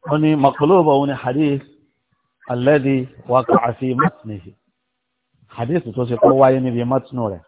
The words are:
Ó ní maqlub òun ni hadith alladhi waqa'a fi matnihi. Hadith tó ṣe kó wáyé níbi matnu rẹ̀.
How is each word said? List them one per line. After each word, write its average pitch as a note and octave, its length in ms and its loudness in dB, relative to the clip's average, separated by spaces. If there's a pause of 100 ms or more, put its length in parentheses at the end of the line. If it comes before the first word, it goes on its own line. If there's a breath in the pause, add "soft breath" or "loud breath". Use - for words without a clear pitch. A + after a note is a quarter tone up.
Ó D3 140 -2
ní D#3 180 2
maqlub D3 500 2
òun C#3 220 2
ni C#3 60 -4
hadith C3+ 480 -4 (840)
alladhi C3 640 0 (200)
waqa'a B2 460 2
fi C3 200 -4
matnihi. G#2+ 580 -4 (1000)
Hadith C3+ 400 -4
tó B2 120 -4
ṣe A#2+ 120 -4
kó A#2 120 2
wáyé C3 320 4
níbi A#2+ 240 -4
matnu B2 440 -4
rẹ̀. F2 200 -10